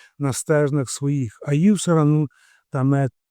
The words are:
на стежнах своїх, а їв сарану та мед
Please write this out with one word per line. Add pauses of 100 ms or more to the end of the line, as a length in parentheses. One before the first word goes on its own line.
(200)
на
стежнах
своїх,
а
їв
сарану (420)
та
мед (200)